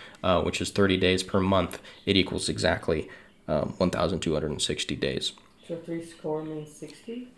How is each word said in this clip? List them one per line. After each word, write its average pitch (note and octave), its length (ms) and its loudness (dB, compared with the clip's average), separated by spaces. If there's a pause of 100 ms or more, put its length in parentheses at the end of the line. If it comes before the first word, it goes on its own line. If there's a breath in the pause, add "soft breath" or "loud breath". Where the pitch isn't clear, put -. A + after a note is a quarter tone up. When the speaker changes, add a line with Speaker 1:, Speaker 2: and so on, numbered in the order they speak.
(220 loud breath)
Speaker 1:
uh, F2 200 4
which E2+ 180 -2
is A2 100 -4
thirty F#2+ 260 4
days F#2 260 4
per - 180 0
month, F#2 400 2 (240 loud breath)
it G2 120 4
equals - 320 2
exactly, E2 600 0 (380 loud breath)
um, D#2 320 0
one F#2 120 4
thousand E2 300 0
two D#2+ 140 0
hundred D2+ 160 -2
and C#2+ 100 -4
sixty - 360 -4
days. C2+ 360 -2 (360)
Speaker 2:
So E3+ 80 -8
three E3+ 280 -8
score D#3 380 -6
means D#3 300 -10
sixty? - 640 -14